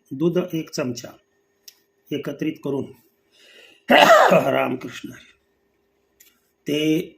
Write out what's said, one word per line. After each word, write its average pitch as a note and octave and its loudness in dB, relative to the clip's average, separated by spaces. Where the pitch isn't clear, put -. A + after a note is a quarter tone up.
दूध D#3+ -2
एक D#3+ -6
चमचा B2 -8
एकत्रित D3+ -6
करून C3 -4
<coughs> - 4
रामकृष्ण C3 -2
हरी, - -20
ते D3 -2